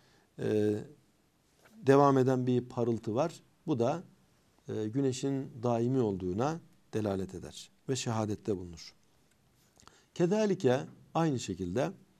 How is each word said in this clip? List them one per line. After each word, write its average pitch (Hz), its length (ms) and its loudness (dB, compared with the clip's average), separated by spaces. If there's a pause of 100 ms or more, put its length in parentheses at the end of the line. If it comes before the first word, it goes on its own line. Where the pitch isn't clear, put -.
(400)
e, 107 360 0 (960)
devam 139 440 6
eden 127 300 2
bir 123 140 2
parıltı 117 540 -2
var. 160 180 0 (340)
Bu 147 120 0
da, 147 240 -2 (640)
e, 110 200 -4
güneşin 135 640 -2 (120)
daimi 120 360 2
olduğuna 104 600 0 (340)
delalet 98 420 -2
eder 80 340 -14 (200)
ve 131 60 -2
şehadette 110 600 -2
bulunur. 87 360 -14 (1200)
Kedalike, 175 680 2 (340)
aynı 151 260 2
şekilde, 95 520 -4 (280)